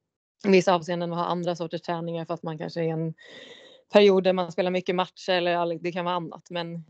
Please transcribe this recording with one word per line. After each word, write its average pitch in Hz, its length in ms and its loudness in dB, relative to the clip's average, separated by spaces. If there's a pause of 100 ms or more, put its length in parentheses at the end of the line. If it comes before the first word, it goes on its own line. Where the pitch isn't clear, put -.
(460)
i 202 60 4
vissa 185 240 6
avseenden, 170 380 -4
att 170 60 -2
ha 170 60 -2
andra 175 300 -2
sorters 170 260 -6
träningar, 165 440 -6
för - 80 -6
att - 100 -8
man 160 140 -8
kanske 165 220 -8
är 170 40 0
i 160 60 0
en 160 240 -2 (800)
period 202 300 8
där 185 100 4
man 180 180 -2
spelar 180 200 -2
mycket 180 240 -2
matcher 180 360 -4
eller 175 240 2
all-, 170 260 -2
det 170 100 -4
kan 175 140 -4
vara 180 100 0
annat. 160 340 -8
Men 170 400 -8